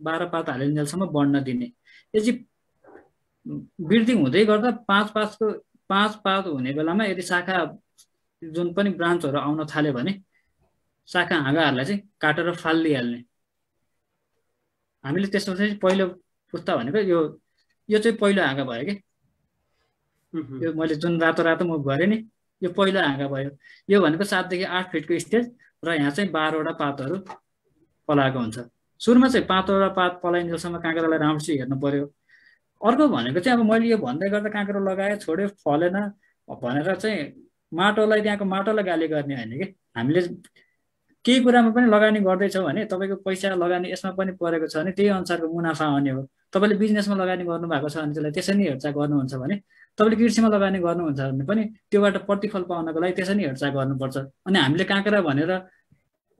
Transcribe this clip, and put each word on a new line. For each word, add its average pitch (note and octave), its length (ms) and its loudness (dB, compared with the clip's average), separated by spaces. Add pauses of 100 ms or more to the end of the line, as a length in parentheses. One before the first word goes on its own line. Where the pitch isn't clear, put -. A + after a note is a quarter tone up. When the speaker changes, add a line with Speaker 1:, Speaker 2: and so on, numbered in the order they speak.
Speaker 1:
बाह्र E3 240 -4
पात E3 220 -4
हालिन्जेलसम्म D3 580 -2
बढ्न C#3+ 360 2
दिने। B2 300 -4 (420)
यदि G#3+ 160 2 (1500)
वृद्धि A3 320 2
हुँदै E3+ 320 4
गर्दा G#3+ 260 2
पाँच G#3 400 0
पातको, G#3+ 420 -4 (360)
पाँच G#3 260 0
पात F#3+ 320 -2
हुने C3+ 260 -4
बेलामा E3 320 0
यदि F#3 180 -4
शाखा F3 560 -2 (640)
जुन E3+ 300 -4
पनि G3+ 160 2
ब्रान्चहरू E3+ 480 0
आउन D3+ 280 -2
थाल्यो D3+ 260 0
भने E3+ 300 -4 (840)
शाखा F3 300 0
हाँगाहरूलाई C#3 480 2
चाहिँ G3+ 180 -4 (180)
काटेर E3 340 0
फालिदिइहाल्ने। C#3+ 680 -2 (1800)
हामीले E3+ 240 -2
त्यसमा G3 260 -2
चाहिँ G3+ 220 -2
पहिलो F#3+ 300 2 (440)
पुस्ता E3+ 260 -4
भनेको C3+ 220 -2
यो, E3+ 420 0 (500)
यो G#3+ 80 4
चाहिँ A3 200 2
पहिलो G3+ 240 4
हाँगा C3+ 220 0
भयो B2 200 -6
के? G3+ 180 -6 (1300)
Speaker 2:
मह्म। C3+ 300 -8
Speaker 1:
यो E3 80 -2
मैले D#3 220 -2
जुन E3+ 260 -2
रातो E3 220 2
रातो E3 220 2
मुभ D#3 240 -2
गरेँ C#3+ 180 2
नि, A3 220 -2 (340)
यो F3+ 80 -4
पहिलो F#3+ 300 2
हाँगा C#3 280 -2
भयो। C#3 220 -6 (400)
यो G3 120 6
भनेको E3 220 2
सातदेखि F#3 400 -2
आठ F3+ 280 -4
फिटको E3 260 -2
स्टेज A#3+ 360 -2 (300)
र E3 100 0
यहाँ C#3+ 160 2
चाहिँ F#3+ 200 -2
बाह्रवटा D#3 400 -2
पातहरू C#3+ 460 -4 (920)
पलाएको C3+ 300 0
हुन्छ। A2+ 200 -6 (400)
सुरुमा B3 300 6
चाहिँ A#3 180 2
पाँचवटा F#3+ 420 2
पात F3+ 340 0
पलाइन्जेलसम्म E3+ 560 -2
काँक्रालाई E3 400 0
राम्रोसित D3+ 400 0
हेर्नु C3 220 -4
पर्यो। C#3+ 260 0 (800)
अर्को B3+ 240 4
भनेको D3+ 320 0
चाहिँ B3 180 2
अब A3 120 4
मैले A3+ 180 2
यो A3 100 4
भन्दै F3 300 -2
गर्दा G#3 220 -2
काँक्रो G3+ 340 -4
लगाएँ, G3 320 -2
छोड्यो, G3 320 -2
फलेन F3+ 600 0 (520)
भनेर D3 320 -2
चाहिँ F#3 520 -6 (260)
माटोलाई, G#3+ 480 2
त्यहाँको G#3 240 -2
माटोलाई G3 400 0
गाली E3 240 0
गर्ने C#3+ 260 -2
होइन A#2+ 300 -8
कि। G3 100 -12 (220)
हामीले C3+ 240 2 (1040)
केही B3 180 6
कुरामा A#3+ 280 6
पनि A#3+ 160 4
लगानी G#3+ 340 6
गर्दैछौँ F#3+ 440 2
भने F3 200 -2
तपाईँको G3 320 -4
पैसा F#3+ 380 -4
लगानी F3+ 360 0
यसमा F#3 220 -6
पनि F#3+ 200 -2
परेको E3 340 -2
छ D3 100 -6
भने F3 160 -2
त्यही G3+ 160 2
अनुसारको F3 400 0
मुनाफा E3 360 -2
आउने C#3 260 2
हो। C3+ 180 -4 (240)
तपाईँले G3+ 260 4
बिजनेसमा G#3 380 2
लगानी F#3 280 -2
गर्नुभएको E3 440 -2
छ D#3 80 -6
भने D3+ 160 -4
त्यसलाई D3+ 200 -4
त्यसै F#3 220 -2
नै G3+ 100 4
हेरचाह C#3+ 280 -2
गर्नुहुन्छ C#3+ 420 0
भने, C3+ 220 -4 (420)
तपाईँले G#3+ 180 4
कृषिमा A3+ 320 4
लगानी G3 300 2
गर्नुहुन्छ E3+ 420 0
भने C3+ 240 -2
पनि G#3+ 200 0 (260)
त्योबाट G3+ 260 4 (100)
प्रतिफल G3+ 360 -2
पाउनको E3 380 -4
लागि F3+ 120 0
त्यसै F#3 220 -2
नै G3+ 80 2
हेरचाह C#3 320 -2
गर्नुपर्छ। C3+ 420 -2 (300)
अनि F#3+ 120 2
हामीले D#3 260 2
काँक्रा G3 360 0
भनेर D#3+ 320 0 (880)